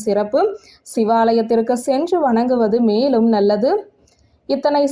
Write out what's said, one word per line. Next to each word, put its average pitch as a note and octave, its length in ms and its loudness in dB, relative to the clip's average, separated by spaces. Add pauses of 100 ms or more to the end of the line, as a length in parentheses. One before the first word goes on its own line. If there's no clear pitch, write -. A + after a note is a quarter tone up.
சிறப்பு. G#3 380 0 (520)
சிவாலயத்திற்கு A3+ 800 0 (120)
சென்று E4+ 320 -2
வணங்குவது A#3+ 640 0
மேலும் A3+ 460 2
நல்லது. G#3 420 2 (800)
இத்தனை C#4+ 320 0 (100)